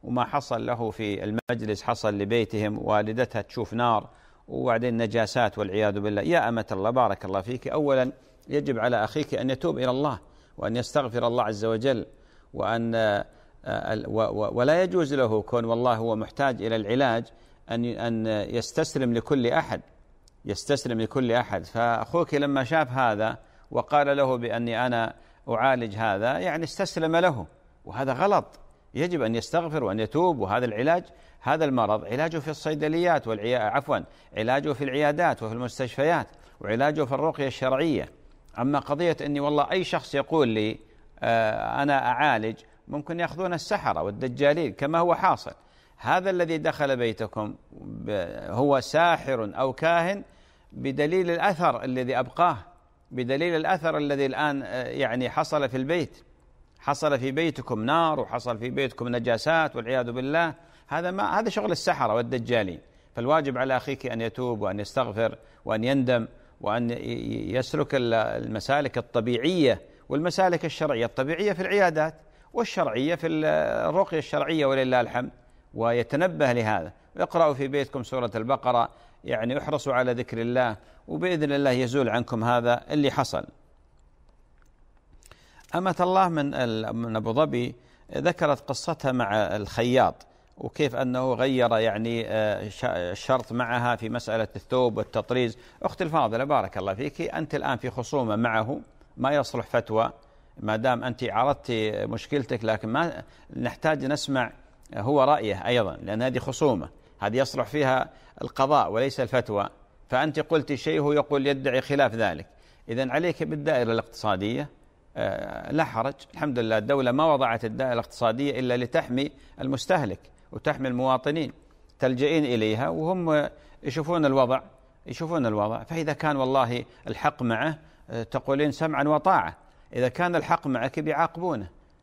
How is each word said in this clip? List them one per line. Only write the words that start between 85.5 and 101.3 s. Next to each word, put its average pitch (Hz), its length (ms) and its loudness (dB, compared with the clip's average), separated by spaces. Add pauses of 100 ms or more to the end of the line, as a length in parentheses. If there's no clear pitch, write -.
أمة 180 260 0
الله 185 280 4
من 147 260 0
ال-، 113 420 -2
من 117 200 -4
أبو 110 160 -2
ظبي 127 420 0 (420)
ذكرت 147 520 0
قصتها 143 440 -2
مع 117 220 0
الخياط، 107 920 2 (320)
وكيف 131 380 -2
أنه 127 380 0
غير 123 420 2
يعني، 113 520 0
آه، 107 400 0
ش-، - 160 -8
الشرط 98 680 -2
معها 120 440 0
في 113 120 -6
مسألة 113 480 -2
الثوب 123 400 2
والتطريز. 117 640 -2 (240)
أختي - 220 -2
الفاضلة 135 400 2
بارك 127 340 0
الله 95 160 -2
فيك، 139 260 -6
أنت 160 340 -4
الآن 135 220 0
في 123 140 -6
خصومة 120 460 -2
معه، 113 440 0 (360)
ما 127 140 0
يصلح 131 360 0
فتوى 113 460 0 (480)
ما 107 160 -2
دام 117 280 0
أنت 127 200 -6
عرضت 123 460 0 (400)